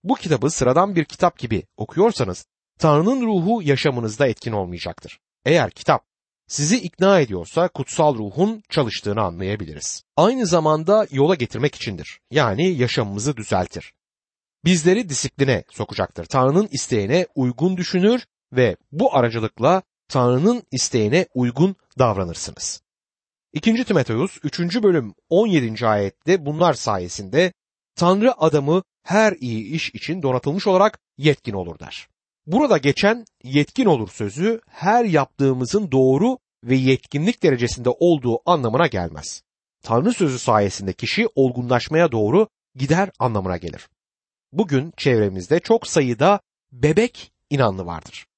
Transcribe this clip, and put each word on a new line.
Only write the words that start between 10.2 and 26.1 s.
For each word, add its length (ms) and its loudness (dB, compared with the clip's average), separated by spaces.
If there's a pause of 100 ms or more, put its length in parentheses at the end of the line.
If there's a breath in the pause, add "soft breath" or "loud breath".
zamanda 640 2
yola 240 2
getirmek 400 -4
içindir. 460 -10 (100)
Yani 380 0
yaşamımızı 680 -2
düzeltir. 560 -6 (720)
Bizleri 440 2
disipline 640 -2
sokacaktır. 540 -6
Tanrı'nın 480 2
isteğine 640 -2
uygun 420 -2
düşünür 500 0 (260)
ve 240 2 (160)
bu 220 0
aracılıkla 680 0 (260)
Tanrı'nın 640 2
isteğine 640 0
uygun 420 0 (220)
davranırsınız. 840 -4 (720)
İkinci 320 0
Timoteus 580 -2
üçüncü 400 -4
bölüm 320 2 (140)
on 180 4
yedinci 400 0
ayette 600 0